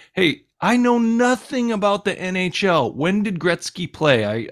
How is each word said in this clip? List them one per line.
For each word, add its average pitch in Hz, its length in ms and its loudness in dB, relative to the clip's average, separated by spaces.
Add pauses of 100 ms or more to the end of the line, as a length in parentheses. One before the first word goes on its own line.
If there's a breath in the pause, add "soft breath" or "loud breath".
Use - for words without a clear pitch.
(140)
hey, 180 300 0 (180)
I 208 160 2
know 240 220 2
nothing 240 720 0
about 202 340 0
the 190 140 -4
N 185 160 -6
H 185 300 -2
L. 151 280 2
When 190 300 0
did 190 160 -4
Gretzky - 520 -4
play? 127 340 2
I, 110 260 -4